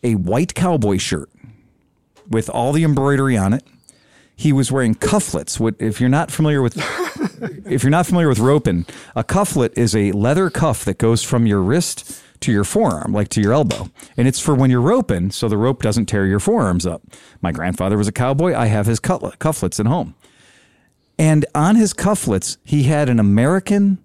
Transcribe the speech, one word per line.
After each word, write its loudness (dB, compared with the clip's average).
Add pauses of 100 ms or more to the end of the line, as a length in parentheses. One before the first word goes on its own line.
a 0
white -2
cowboy 0
shirt -6 (960)
with -2
all -2
the 0
embroidery 2
on 2
it. -2 (720)
He 0
was 0
wearing 0
cufflets. -2
What, 0
if -4
you're 2
not 0
familiar 0
with, -2
<laughs> -8
if -2
you're 4
not 2
familiar 2
with 2
roping, 2 (300)
a -2
cufflet -2
is 2
a 2
leather 0
cuff -2
that -4
goes 2
from 0
your 2
wrist -4 (160)
to -2
your 2
forearm, -2
like, 0
to -2
your 2
elbow. 0 (260)
And 0
it's 0
for 0
when 4
you're 2
roping, 0
so -4
the 0
rope 0
doesn't 0
tear 0
your 2
forearms 0
up. -6 (400)
My -2
grandfather -2
was 0
a -4
cowboy. 0
I 0
have 0
his 0
cutlet-, -4
cufflets -4
at 0
home. -2 (1000)
And 4
on 2
his 4
cufflets, -2
he 0
had 2
an 2
American 2